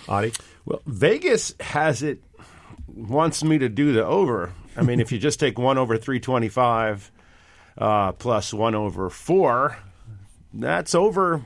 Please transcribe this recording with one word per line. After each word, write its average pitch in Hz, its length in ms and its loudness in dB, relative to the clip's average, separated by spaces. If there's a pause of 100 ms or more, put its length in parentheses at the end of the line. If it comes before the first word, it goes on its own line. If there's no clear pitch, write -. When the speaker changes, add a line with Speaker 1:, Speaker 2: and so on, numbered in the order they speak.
Speaker 1:
Adi? 107 260 -2 (320)
Speaker 2:
Well, - 220 -6
Vegas 202 720 0
has 147 440 -2
it, 143 200 -4 (640)
wants 139 560 -2
me 156 160 4
to 131 100 2
do 139 240 2
the 110 120 2
over. 117 480 0 (240)
I - 60 -4
mean, 123 160 2
if 117 120 0
you 123 80 -2
just 143 200 0
take 120 200 0
one 135 180 2
over 117 200 2
three 127 220 -4
twenty-five, 113 920 0 (680)
uh, 104 360 2
plus 113 400 -2
one 110 220 0
over 95 340 -4
four, 147 680 0 (760)
that's 156 420 -2
over. 180 400 2 (100)